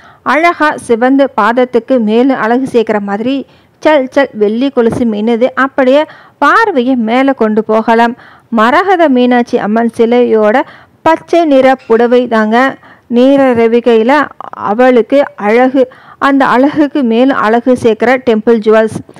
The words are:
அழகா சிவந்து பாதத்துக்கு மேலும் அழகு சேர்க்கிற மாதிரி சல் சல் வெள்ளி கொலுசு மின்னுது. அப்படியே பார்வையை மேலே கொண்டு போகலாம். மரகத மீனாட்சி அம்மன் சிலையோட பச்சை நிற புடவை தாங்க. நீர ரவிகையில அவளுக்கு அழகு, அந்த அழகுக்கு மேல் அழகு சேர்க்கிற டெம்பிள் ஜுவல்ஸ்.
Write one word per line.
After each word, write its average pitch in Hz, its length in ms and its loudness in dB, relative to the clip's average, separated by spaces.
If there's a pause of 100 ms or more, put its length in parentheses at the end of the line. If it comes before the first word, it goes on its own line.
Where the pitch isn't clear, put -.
(220)
அழகா 302 540 -2
சிவந்து 254 640 0
பாதத்துக்கு 247 600 0
மேலும் 240 380 0
அழகு 240 300 -2
சேர்க்கிற 220 320 -2
மாதிரி 220 460 -6 (340)
சல் 302 320 0
சல் 277 200 0
வெள்ளி 214 380 -2
கொலுசு 240 360 -2
மின்னுது. 220 500 -2
அப்படியே 269 500 0 (320)
பார்வையை 294 580 0
மேலே 247 360 0
கொண்டு 214 320 -2
போகலாம். 226 520 0 (340)
மரகத 320 600 0
மீனாட்சி 247 480 0
அம்மன் 226 400 -2
சிலையோட 226 640 2 (400)
பச்சை 330 440 0
நிற 262 300 2 (120)
புடவை 240 400 0
தாங்க. 226 480 0 (340)
நீர 262 440 2
ரவிகையில 233 720 2 (220)
அவளுக்கு 247 760 0 (120)
அழகு, 254 560 0 (260)
அந்த 277 280 0
அழகுக்கு 285 580 0
மேல் 240 260 0
அழகு 240 480 0
சேர்க்கிற 233 400 0
டெம்பிள் 233 420 0
ஜுவல்ஸ். 220 400 0 (200)